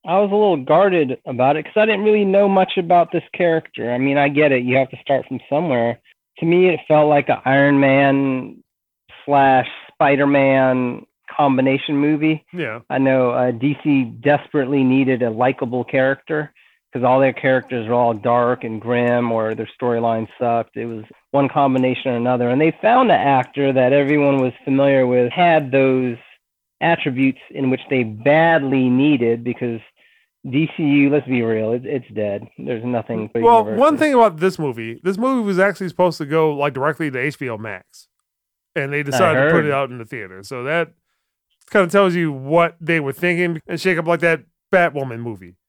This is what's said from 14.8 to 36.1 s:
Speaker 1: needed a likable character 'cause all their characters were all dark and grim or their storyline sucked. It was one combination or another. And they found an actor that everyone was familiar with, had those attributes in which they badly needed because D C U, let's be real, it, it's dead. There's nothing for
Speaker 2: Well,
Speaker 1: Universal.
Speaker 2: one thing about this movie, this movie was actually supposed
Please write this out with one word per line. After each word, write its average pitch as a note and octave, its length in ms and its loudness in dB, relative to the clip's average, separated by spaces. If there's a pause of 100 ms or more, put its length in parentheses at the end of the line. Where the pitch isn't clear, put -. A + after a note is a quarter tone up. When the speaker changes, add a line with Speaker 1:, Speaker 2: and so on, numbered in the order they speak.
Speaker 1:
needed C3 400 2
a A#2 80 -2
likable B2 520 -2
character C#3 680 -4 (400)
'cause B2 100 -4
all B2+ 160 2
their C3 140 2
characters B2+ 540 -4
were A#2+ 80 -2
all A#2+ 180 0
dark A#2+ 500 -2
and A2 160 -8
grim A#2+ 520 -2
or A2 240 -2
their G#2+ 120 -10 (140)
storyline A#2 460 -2 (100)
sucked. A#2 400 -4
It A#2 80 -8
was A2+ 180 -12 (280)
one C#3 180 0
combination C3 640 0
or A#2+ 40 -2
another. A#2+ 340 0
And C3 120 0
they D#3+ 180 0
found A#3+ 300 2
an C#3+ 100 4
actor C3+ 540 0
that B2+ 180 2
everyone C#3+ 460 2
was B2+ 160 -2 (100)
familiar C3+ 440 2
with, B2 240 2
had D#3+ 400 2
those C3 460 0 (640)
attributes C3+ 680 0
in C3+ 220 -2
which B2+ 180 -2
they B2+ 140 0
badly C#3 840 2
needed B2 560 2
because A#2+ 380 -6 (680)
D D3 300 -2
C E3+ 60 -4
U, C#3+ 260 4
let's C#3+ 160 0
be B2+ 160 -2
real, A2 300 -2
it, B2+ 160 -6
it's C3 260 -8
dead. G#2 340 -6 (120)
There's B2 260 -8
nothing A2+ 440 -6
for - 120 -4
Speaker 2:
Well, A#3 200 6
Speaker 1:
Universal. G#3+ 180 -4
Speaker 2:
one D4 180 2
thing D4+ 160 0
about A3 240 2
this F#3 220 -2
movie, A#2 420 -8
this F#3 160 -4
movie B3 260 -2
was G3 140 -2
actually F#3+ 320 -2
supposed F3+ 300 0